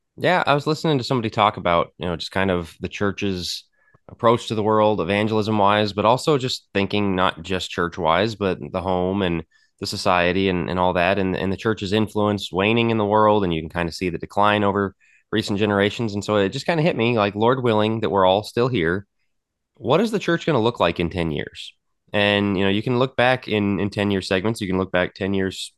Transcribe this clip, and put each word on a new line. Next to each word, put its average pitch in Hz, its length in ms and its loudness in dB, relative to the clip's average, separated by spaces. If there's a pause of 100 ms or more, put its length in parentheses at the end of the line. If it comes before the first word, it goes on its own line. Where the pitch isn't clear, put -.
(160)
Yeah, 170 320 2
I 139 60 4
was 143 120 0
listening 147 340 0
to 117 40 -4
somebody 113 260 -2
talk 107 280 2
about, 87 400 2
you 80 80 -8
know, 87 100 -2
just - 160 -10
kind 95 180 0
of 87 300 -4
the 92 100 -6
church's 98 760 -6 (460)
approach 117 360 2
to 113 80 -4
the 107 80 0
world, 107 360 4
evangelism-wise, 104 920 2
but 98 100 -2
also 127 360 2
just - 340 -6
thinking 98 420 0
not 90 280 0
just 90 260 -4
church-wise, 87 640 0
but 98 240 -2 (140)
the 90 100 -4
home 92 400 0
and 85 220 -2 (360)
the 101 60 -8
society 95 640 0
and, 90 180 -2
and 92 120 -2
all 90 140 2
that, 90 260 2
and, 95 160 0
and 95 180 -2
the 90 40 -6
church's 104 360 -4
influence 104 580 0
waning 113 380 2
in 113 80 0
the 107 80 0
world, 107 380 4
and 87 100 0
you 80 80 -4
can 80 80 -10
kinda 85 220 -4
see 90 180 -4
the 82 80 -4
decline 104 460 0
over 98 320 0 (360)
recent - 280 -2
generations. 104 560 0
And 101 100 -6
so 107 120 0
it 98 120 2
just 135 160 -8
kinda 170 160 0
hit 165 160 0
me, 117 220 0
like, 101 160 0
Lord 120 280 0
willing, 110 360 0
that 104 100 -2
we're 95 160 4
all 95 160 4
still 120 260 -2
here, 98 380 0 (720)
what 143 260 0
is 226 80 0
the 220 80 -2
church 170 300 -4
gonna 147 120 2
look 110 200 0
like 87 200 2
in 85 120 -2
ten 85 180 -2
years? - 460 -10 (360)
And, 101 460 2
you 95 60 0
know, 98 80 2
you 101 100 0
can 123 160 -2
look 131 180 -2
back 127 320 0
in, 101 320 0
in 98 120 -2
ten-year 101 320 -2
segments. 98 360 -2
You 98 80 -6
can 92 120 0
look 92 120 -4
back 90 220 0
ten 98 220 -4
years 95 420 -4